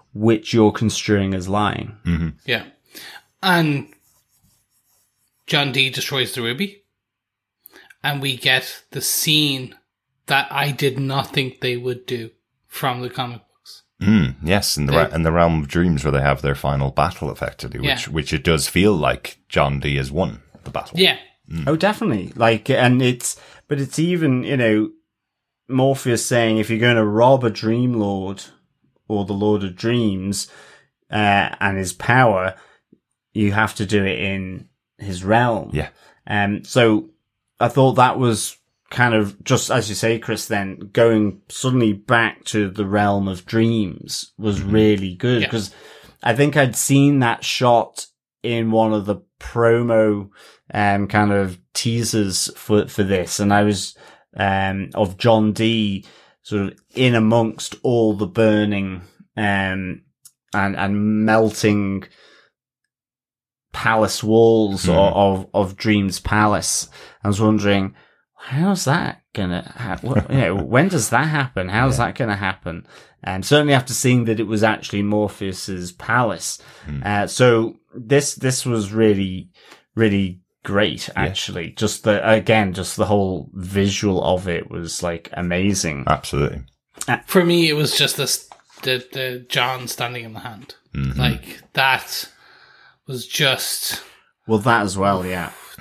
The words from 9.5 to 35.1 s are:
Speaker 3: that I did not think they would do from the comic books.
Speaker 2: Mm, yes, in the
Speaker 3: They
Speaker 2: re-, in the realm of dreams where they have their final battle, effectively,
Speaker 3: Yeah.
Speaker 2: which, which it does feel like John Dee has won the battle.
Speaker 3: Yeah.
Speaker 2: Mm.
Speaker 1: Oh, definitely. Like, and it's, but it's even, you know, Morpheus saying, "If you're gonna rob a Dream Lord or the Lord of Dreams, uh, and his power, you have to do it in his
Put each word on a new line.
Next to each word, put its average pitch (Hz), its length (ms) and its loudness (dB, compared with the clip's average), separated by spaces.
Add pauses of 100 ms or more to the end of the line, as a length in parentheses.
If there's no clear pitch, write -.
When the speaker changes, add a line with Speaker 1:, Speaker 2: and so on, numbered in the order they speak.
Speaker 3:
that 139 240 0
I 139 220 -2
did 127 260 -2
not 135 340 -4
think 131 300 -4
they 123 160 -4
would 123 260 -8
do 113 260 -10 (360)
from 123 340 -6
the 123 80 -8
comic 120 400 -10
books. - 340 -20 (200)
Speaker 2:
Mm, 98 400 2
yes, 92 340 0
in 73 80 -2
the 71 80 0
Speaker 3:
They 78 60 4
Speaker 2:
re-, 82 160 2
in 82 80 -2
the 80 100 2
realm 82 300 2
of 71 60 -8
dreams 85 360 0
where 76 80 0
they 69 80 2
have 69 220 0
their 69 120 0
final 69 360 -2
battle, 73 400 -4
effectively, - 520 -10
Speaker 3:
Yeah. 139 120 0
Speaker 2:
which, - 140 -8
which 73 260 -4
it 76 100 -4
does 80 240 2
feel 98 240 4
like 69 460 -2 (100)
John 71 320 0
Dee 69 160 -2
has 67 160 -4
won 67 300 -4 (220)
the - 60 -14
battle. - 300 -6
Speaker 3:
Yeah. 175 160 2 (340)
Speaker 2:
Mm. 160 160 -6
Speaker 1:
Oh, 156 100 0
definitely. 170 600 -2
Like, 113 320 0
and 127 320 4
it's, 127 360 -2 (320)
but 143 120 -4
it's 135 180 -6
even, 156 460 0
you 127 140 -2
know, 110 320 2 (800)
Morpheus 131 540 0
saying, 113 340 2
"If 107 120 -2
you're 113 80 0
gonna 117 260 4
rob 120 400 4
a 117 60 2
Dream 117 440 0
Lord 98 480 -4 (640)
or 104 200 -2
the 104 80 -4
Lord 104 300 2
of 92 120 -8
Dreams, 101 720 -2 (640)
uh, 101 400 2 (100)
and 98 180 0
his 92 140 -4
power, 110 640 2 (800)
you 104 200 2
have 107 240 2
to 110 100 -2
do 101 180 2
it 92 140 0
in 95 500 -6 (300)
his 95 260 -10